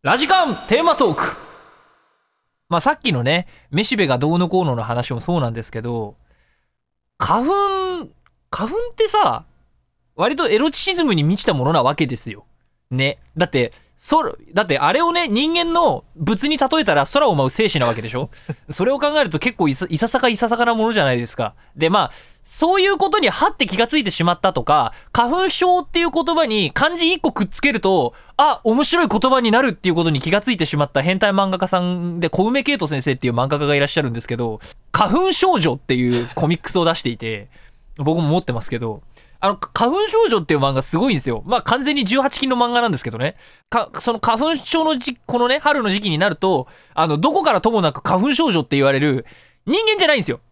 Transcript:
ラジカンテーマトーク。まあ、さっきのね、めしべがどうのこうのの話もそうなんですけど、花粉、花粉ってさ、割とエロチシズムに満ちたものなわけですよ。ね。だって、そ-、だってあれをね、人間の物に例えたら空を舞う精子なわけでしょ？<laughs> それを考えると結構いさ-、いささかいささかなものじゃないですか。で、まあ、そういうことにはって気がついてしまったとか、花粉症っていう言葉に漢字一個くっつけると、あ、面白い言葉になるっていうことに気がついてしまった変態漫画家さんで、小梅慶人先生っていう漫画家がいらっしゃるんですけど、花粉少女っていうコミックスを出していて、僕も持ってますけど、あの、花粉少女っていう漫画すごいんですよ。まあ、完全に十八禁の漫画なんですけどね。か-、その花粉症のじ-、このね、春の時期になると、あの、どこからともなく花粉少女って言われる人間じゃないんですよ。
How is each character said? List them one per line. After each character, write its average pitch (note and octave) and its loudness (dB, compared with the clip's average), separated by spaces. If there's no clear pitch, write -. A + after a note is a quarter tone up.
ラ D#3 0
ジ C#4+ -2
カ F4+ 4
ン A3 -4
テ B3 4
ー E4+ 0
マ E4 4
ト A3 2
ー - -2
ク。 - -4
ま F3 0
あ、 - 0
さ C#4+ 2
っ D4+ -4
き A#3+ 0
の B2 0
ね、 E3 0
め D#3+ 0
し G#3+ 0
べ G3 2
が D3 2
ど D3 0
う F3 2
の F3+ 0
こ F#3 0
う - 0
の C3 -2
の A2+ -4
話 A#2+ -4
も A#2+ -6
そ F3 -2
う E3 0
な B2 -2
ん A2+ -8
で A2+ -8
す - -12
け A2+ -8
ど、 A#2 -6
花 A#3 0
粉、 F#4+ -2
花 A3+ -6
粉 F4+ -4
っ - -18
て A4 0
さ、 G4+ 0
割 A#3 0
と D4+ 0
エ G#3 2
ロ C#4+ 2
チ - -4
シ F#4+ 0
ズ F4 0
ム A#3+ 2
に D3 0
満 F3 0
ち - -4
た G#3+ 0
も C3 -2
の C#3+ 2
な D3+ 2
わ C#3 0
け D#3 0
で B2 -6
す - -8
よ。 G2+ -16
ね。 C3+ -2
だ F3 0
っ - -10
て、 B2 0
そ-、 - 2
だ G3 2
っ G#3+ -2
て C#3+ 0
あ D3 2
れ D4+ 2
を E4+ 2
ね、 F4 0
人 C4+ 0
間 E4+ 0
の E4 2
物 G3 -2
に D4 0
例 C4 2
え D#4 2
た G3 2
ら C#3+ 2
空 C#4+ 2
を G3 2
舞 C#3 2
う - 0
精 A3 0
子 D#3 0
な B2 2
わ A#2 0
け A#2 -8
で A2+ -8
し G#2+ -10
ょ？ B2+ -6
<laughs> - -12
そ F#3 -2
れ B3 2
を C#4 -2
考 D4 0
え C#4+ 4
る F#3 -6
と E3 -2
結 A#3+ -4
構 E3 2
い C3+ 0
さ-、 F3+ -6
い D#3+ -2
さ A3+ 0
さ B3+ 0
か B3+ 2
い A3+ 0
さ A#3 0
さ A#3 0
か A#3 0
な A#3 2
も A3 0
の A#3 0
じ G#3+ 0
ゃ D#3 2
な C3 2
い B2 0
で A#2+ -4
す - -14
か。 A2+ -6
で、 D#3 0
ま G3 2
あ、 - -2
そ F4 0
う G4 2
い F#4 4
う G4+ 2
こ F#4+ 0
と G#4+ 2
に D4 2
は F#4 0
っ - -12
て C4 0
気 F#3 -6
が A#3 2
つ D#4 0
い C4+ 0
て G3+ -2
し - -2
ま F3 2
っ - -4
た F#3+ 2
と B2+ -4
か、 D3 2
花 B3 2
粉 G4 0
症 F4+ 2
っ - -10
て - -2
い E4+ 0
う E4 0
言 E4 -2
葉 D#4+ 0
に G#3 0
漢 D#4+ 0
字 E4 0
一 F4 -4
個 D4+ 0
く - -2
っ - -6
つ - -10
け C#4+ 2
る A3+ -2
と、 F3 0
あ、 C#4+ 2
面 A#3 2
白 F4 2
い A#3 0
言 A3 2
葉 C4 4
に A3+ 2
な A3+ 4
る C4 2
っ - -6
て - -2
い - 2
う - 2
こ E3 2
と E3 2
に D3 0
気 D#3 -4
が G3+ 2
つ B3+ -4
い A#3 0
て E3 0
し D3 -2
ま D3 2
っ - -12
た C3+ 0
変 F#3 0
態 G3+ 2
漫 G3 2
画 F#3 -4
家 F#3 -2
さ F3+ 0
ん F3 -4
で、 E3+ 0
小 F#3+ 2
梅 B3+ 0
慶 C#4+ 0
人 F3+ -4
先 C#3 -4
生 C#3 -2
っ B2+ -2
て C3 -6
い B2 0
う A#2 -2
漫 B2 0
画 D3 -2
家 D3 -2
が D3 2
い C#3+ 2
ら C#3+ 2
っ C#3+ -4
し - -2
ゃ D#3 0
る C#3+ 0
ん A#2+ -4
で A#2 -6
す - -12
け B2 -4
ど、 A2+ -4
花 C4 2
粉 F#4+ 2
少 F#4 2
女 D#3 0
っ C#3 -10
て - -2
い B2 0
う A#2+ -6
コ D3+ 0
ミ E3+ 2
ッ - -8
ク - -6
ス - 2
を E3+ 2
出 E3 2
し - -6
て D#3+ -4
い A#2 -8
て、 A2 -10
僕 D3+ 0
も D#3 0
持 D#3+ 2
っ F3+ -2
て B2+ -4
ま A2+ -4
す - -6
け A#2+ -4
ど、 A2+ -8
あ F#3+ 0
の、 G3+ -4
花 - -2
粉 G#4 0
少 A4 2
女 A3+ 2
っ D#3+ -4
て D#3 2
い - 2
う C#3 2
漫 C#3 2
画 C3+ 0
す - -2
ご A#3+ 2
い - 2
ん F3 2
で C3+ 0
す - -4
よ。 A2+ -2
ま A#3 0
あ、 - -4
完 C4 0
全 D4 0
に C#4 0
十 B3 0
八 C4+ -2
禁 C4+ -2
の B3+ 0
漫 A#3+ 0
画 A#3+ 2
な A#3+ 2
ん G3 0
で C3+ -2
す - -8
け A#2+ -6
ど A2 -10
ね。 C3+ -4
か-、 A3+ -2
そ A#3 -2
の A3+ -8
花 C4 0
粉 - -
症 D#4+ -2
の D#4 0
じ-、 B3 -8
こ B3 -2
の A#3+ 2
ね、 C4+ 0
春 D4 0
の G#3 0
時 G3+ 0
期 G#3 -2
に D#3 0
な F3 2
る D#3 -6
と、 F3 0
あ D#3+ 2
の、 D3+ 0
ど A3 2
こ E4 0
か D4+ 2
ら F#3+ 2
と A3+ 2
も A3 0
な D#3 2
く - -12
花 F#3 0
粉 C#4 2
少 D#4 0
女 E3+ 2
っ C#3 -2
て C#3+ -2
言 C3+ 4
わ C#3 4
れ C3+ 2
る C3+ 0
人 F#4 0
間 G#4+ 2
じ F#4 4
ゃ - 4
な D4+ 4
い - 2
ん A#3 0
で E3+ -2
す - -4
よ。 A#2+ -6